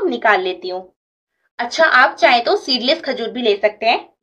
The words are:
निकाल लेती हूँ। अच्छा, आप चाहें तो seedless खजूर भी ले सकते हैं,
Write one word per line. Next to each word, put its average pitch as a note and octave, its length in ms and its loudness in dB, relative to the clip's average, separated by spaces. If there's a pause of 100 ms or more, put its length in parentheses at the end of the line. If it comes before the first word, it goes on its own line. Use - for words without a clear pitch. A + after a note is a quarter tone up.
निकाल A3+ 360 0
लेती F#3 260 -6
हूँ। F#3 120 -8 (800)
अच्छा, B3 260 0
आप C4+ 320 4
चाहें B3+ 280 4
तो F4 140 2
seedless C4 440 -2
खजूर A3+ 280 -6
भी A#3+ 120 -8
ले G#3 140 2
सकते G#3 300 -2
हैं, C#4 220 -2 (140)